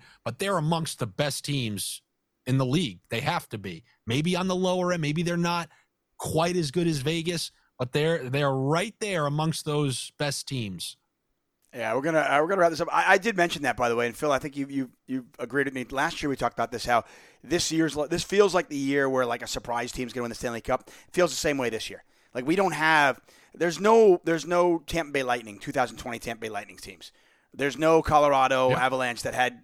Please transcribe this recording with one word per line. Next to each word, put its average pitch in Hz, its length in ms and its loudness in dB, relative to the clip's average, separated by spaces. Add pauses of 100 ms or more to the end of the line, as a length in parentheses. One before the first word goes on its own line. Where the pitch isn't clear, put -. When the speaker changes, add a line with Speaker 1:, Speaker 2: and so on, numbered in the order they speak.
(240)
Speaker 1:
but 117 160 -8
they're 190 180 0
amongst 160 420 -2
the 120 80 -4
best 143 360 -4
teams 117 580 -4 (440)
in 127 140 2
the 135 60 2
league. 127 340 0 (100)
They 117 120 -2
have 160 280 -2
to 113 80 -8
be. 95 260 -10 (220)
Maybe 151 300 0
on 180 120 -2
the 185 80 0
lower 180 380 0
end, 170 80 -2
maybe 151 220 -2
they're 175 140 -2
not 170 320 -2 (480)
quite 170 380 0
as 160 160 0
good 175 160 0
as 156 120 0
Vegas, 165 520 -4 (260)
but 123 140 -6
they're, 151 380 0
they're 139 220 0
right 151 480 0
there 185 260 -2
amongst 151 400 -2
those 147 520 -2
best 147 300 -4
teams. 104 500 -8 (800)
Speaker 2:
Yeah, 113 200 -2
we're 135 60 0
gonna, 156 180 2
uh, 139 220 4
we're 160 60 0
gonna 190 140 2
wrap 170 100 6
this 151 100 -4
up. 170 100 -2
I, 170 220 4
I 196 40 8
did 202 180 0
mention 170 280 0
that, 123 140 0
by 120 120 2
the 117 60 2
way, 120 120 2
and 113 80 -6
Phil, 151 160 0
I 131 80 2
think 139 160 -8
you, 139 140 -6
you, 135 200 -4 (180)
you 131 180 -6 (140)
agreed 135 260 -2
with 135 80 -4
me. 127 160 -8
Last 143 340 -2
year 151 60 -2
we 139 60 -2
talked 120 180 -2
about 117 180 -4
this, 117 140 -8
how 120 180 2 (400)
this 160 280 -2
year's, 160 240 2 (140)
this 170 140 -2
feels 196 320 4
like 180 140 0
the 147 80 -6
year 139 320 2
where, 127 160 2
like, 120 160 -2
a 117 60 -8
surprise 120 440 -6
team's 123 220 -8
gonna 120 100 -4
win 120 60 -4
the 117 60 -8
Stanley 117 260 -6
Cup. - 260 -4
It - 260 -20
feels 170 180 2
the 131 60 -8
same 147 200 -2
way 123 120 -2
this 110 200 -6
year. 95 140 -16 (300)
Like, 123 120 -6
we 156 100 0
don't 190 180 2
have, 151 460 4 (360)
there's 165 240 -2
no, 214 440 8
there's 160 220 0
no 175 420 2
Tampa 156 240 -4
Bay 139 120 0
Lightning, 113 360 -4
two - 120 -10
thousand 123 260 -2
twenty 120 220 -10
Tampa 110 220 -8
Bay 110 80 -8
Lightning 101 280 -10
teams. - 340 -18 (440)
There's 131 220 -2
no 160 240 6
Colorado 135 680 4
Speaker 1:
Yep. 127 100 2
Speaker 2:
Avalanche 127 440 0
that 117 120 -6
had 123 280 0